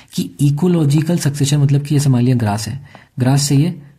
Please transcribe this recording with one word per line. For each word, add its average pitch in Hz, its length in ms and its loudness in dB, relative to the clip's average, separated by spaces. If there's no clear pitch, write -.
कि - 160 -6
ecological 156 760 0
succession 143 400 -2
मतलब 143 240 2
कि 151 120 -4
जैसे 139 160 2
मान 120 120 2
लिया 127 140 2
ग्रास 110 320 -2
है, 120 120 -10
ग्रास 131 240 2
से 143 140 0
ये 175 240 0